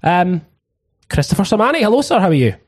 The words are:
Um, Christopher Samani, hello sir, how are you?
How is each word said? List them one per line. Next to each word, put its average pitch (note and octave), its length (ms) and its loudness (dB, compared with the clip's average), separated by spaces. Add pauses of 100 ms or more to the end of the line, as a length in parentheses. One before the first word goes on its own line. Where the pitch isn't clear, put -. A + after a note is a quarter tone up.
Um, F3+ 420 0 (640)
Christopher - 320 -2
Samani, A3+ 380 0
hello A#3+ 240 2
sir, C#4+ 160 0
how F#3 80 0
are E3 80 2
you? A#2+ 180 2 (140)